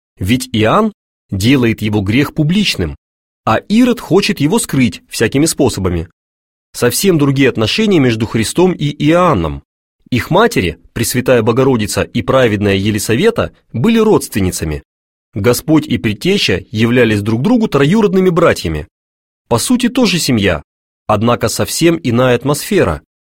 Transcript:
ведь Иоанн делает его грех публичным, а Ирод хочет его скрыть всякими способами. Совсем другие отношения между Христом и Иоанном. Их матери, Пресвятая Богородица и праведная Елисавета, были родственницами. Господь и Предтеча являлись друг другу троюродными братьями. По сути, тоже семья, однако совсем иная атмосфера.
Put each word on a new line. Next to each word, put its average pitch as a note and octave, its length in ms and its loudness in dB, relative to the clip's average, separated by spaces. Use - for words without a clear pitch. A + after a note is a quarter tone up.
ведь A2 340 -2
Иоанн D#3 420 0
делает A2+ 520 0
его G#2+ 180 -2
грех G#2+ 320 -2
публичным, D3+ 640 -2
а A2+ 120 0
Ирод A#3+ 440 0
хочет G3+ 400 0
его A#3 180 0
скрыть C3 520 -2
всякими B2+ 340 0
способами. F2+ 640 -2
Совсем D#3+ 460 0
другие C#3 320 2
отношения F3+ 480 0
между A#2 260 2
Христом E3 480 0
и - 140 -4
Иоанном. C3 560 0
Их A#2+ 200 -4
матери, E3+ 480 0
Пресвятая B2 480 0
Богородица A2+ 600 0
и A#2 180 -6
праведная G#2 540 0
Елисавета, A2 760 -2
были A3+ 280 0
родственницами. F#2+ 840 -2
Господь B2 520 0
и A#2+ 120 -2
Предтеча A2 720 -2
являлись A2+ 500 2
друг A2 220 -2
другу A3 260 2
троюродными F#3 640 2
братьями. A2+ 580 0
По A#2 120 0
сути, B3 320 0
тоже F#3+ 280 0
семья, G2 440 0
однако A2+ 440 0
совсем E3 520 0
иная B2 320 2
атмосфера. C3+ 680 -2